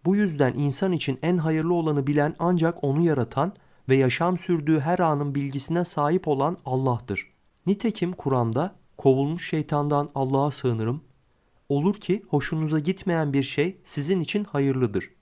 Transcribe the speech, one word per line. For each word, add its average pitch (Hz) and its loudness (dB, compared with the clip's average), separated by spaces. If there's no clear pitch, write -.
Bu 190 2
yüzden 151 2
insan 143 0
için 143 -4
en 175 0
hayırlı 160 0
olanı 151 0
bilen 147 2
ancak 170 0
onu 139 2
yaratan 151 0
ve 135 4
yaşam 165 2
sürdüğü 156 0
her 170 0
anın 147 0
bilgisine 143 -2
sahip 160 0
olan 147 0
Allah'tır. 127 -2
Nitekim 202 0
Kur'an'da, 131 -2
"Kovulmuş 139 2
şeytandan 147 0
Allah'a 139 0
sığınırım. 120 -2
Olur 151 2
ki 202 -2
hoşunuza 156 0
gitmeyen 160 -2
bir 139 2
şey 151 -2
sizin 165 0
için 202 -2
hayırlıdır. 131 0